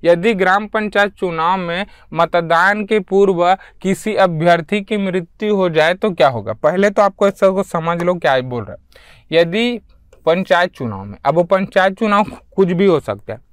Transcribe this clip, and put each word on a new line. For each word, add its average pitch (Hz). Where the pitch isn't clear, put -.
यदि 175
ग्राम 196
पंचायत 208
चुनाव 175
में 175
मतदान 170
के 214
पूर्व 190
किसी 196
अभ्यर्थी 170
की 208
मृत्यु 196
हो 185
जाए 160
तो 196
क्या 165
होगा? 110
पहले 180
तो 208
आपको 202
इस 196
को 190
समझ 170
लो 180
क्या 143
बोल 123
रहा 95
है। -
यदि 214
पंचायत 180
चुनाव 104
में, 101
अब 143
वो 175
पंचायत 190
चुनाव 208
कुछ 190
भी 185
हो 165
सकता 104
है 117